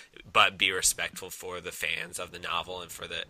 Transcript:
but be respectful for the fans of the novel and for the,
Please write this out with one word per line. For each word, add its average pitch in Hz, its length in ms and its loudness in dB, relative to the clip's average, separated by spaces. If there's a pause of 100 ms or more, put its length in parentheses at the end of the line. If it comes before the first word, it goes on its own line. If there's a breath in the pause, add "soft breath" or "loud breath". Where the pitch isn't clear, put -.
(320 soft breath)
but 98 260 8
be 95 140 6
respectful 87 580 0
for 90 320 -8
the 87 100 -8
fans 82 480 -4
of 87 120 -6
the 87 80 -12
novel 87 420 -4
and 85 100 -12
for 85 160 -10
the, 85 220 -6